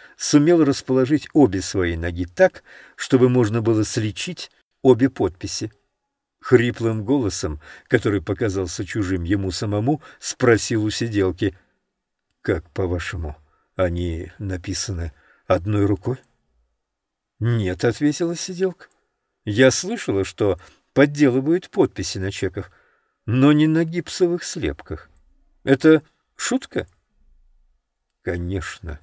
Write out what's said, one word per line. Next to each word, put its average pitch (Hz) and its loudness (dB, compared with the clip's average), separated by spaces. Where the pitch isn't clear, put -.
сумел 156 4
расположить 131 0
обе 101 4
свои 90 -2
ноги 85 -4
так, - 2
чтобы 127 4
можно 117 2
было 110 2
сличить - -6
обе 127 6
подписи. - -6
Хриплым 113 2
голосом, 101 -4
который 104 0
показался 98 -4
чужим 92 -4
ему 95 -2
самому, 110 -2
спросил 113 0
у 107 -2
сиделки: 101 -2
"Как, - -4
по-вашему, 85 -6
они 87 -4
написаны 90 -6
одной 101 0
рукой?" 104 -2
"Нет", — 110 -2
ответила 147 0
сиделка. 180 -6
"Я 117 4
слышала, 180 -2
что 98 -2
подделывают 147 2
подписи - -2
на 95 -4
чеках, - -6
но 131 4
не 151 4
на 160 2
гипсовых 175 -2
слепках. - -8
Это 147 4
шутка?" - -4
"Конечно", — 87 -8